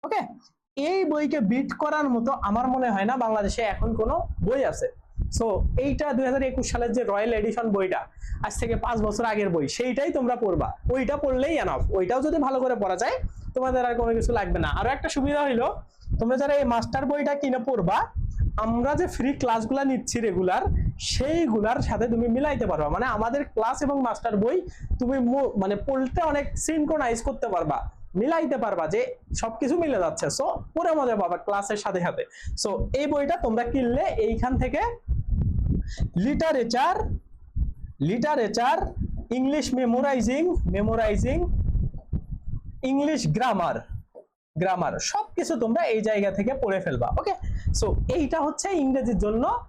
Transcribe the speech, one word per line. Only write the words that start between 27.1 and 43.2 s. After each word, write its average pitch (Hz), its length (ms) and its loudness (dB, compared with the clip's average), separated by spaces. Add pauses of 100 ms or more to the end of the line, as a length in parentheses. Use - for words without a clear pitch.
করতে 208 260 -4
পারবা, 156 240 0 (420)
মিলাইতে 302 440 2
পারবা 190 200 0 (100)
যে 226 60 2 (420)
সবকিছু 247 400 0
মিলে 277 220 0
যাচ্ছে। 160 220 -2 (120)
So 269 80 0 (280)
পড়ে 330 240 2
মজা 247 240 2
পাবা 175 140 0 (100)
ক্লাসের 202 380 -2
সাথে 185 220 -2
সাথে। - 160 -4 (400)
So 220 60 0 (320)
এই 294 120 0
বইটা 285 240 2 (100)
তোমরা 233 260 2
কিনলে 262 320 2 (220)
এইখান 233 260 0 (100)
থেকে 262 180 0 (1400)
লিটারেচার, 277 720 2 (1120)
লিটারেচার, 240 720 0 (600)
ইংলিশ 277 280 0 (120)
মেমোরাইজিং, 254 640 2 (320)
মেমোরাইজিং, 220 640 0 (1500)
ইংলিশ 285 300 0 (140)